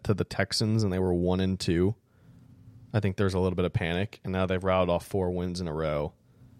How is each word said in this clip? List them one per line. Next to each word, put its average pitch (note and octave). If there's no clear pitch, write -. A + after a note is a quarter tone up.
to G#2+
the F#2
Texans A2
and F#2+
they F#2
were F#2
one F2+
and F#2+
two, F#2
I A2
think G2
there's F#2+
a F#2
little F#2
bit F2+
of F2
panic, F2+
and F#2+
now F#2
they've F#2
routed F#2
off E2+
four F#2
wins F2+
in F2+
a D#2+
row. D2+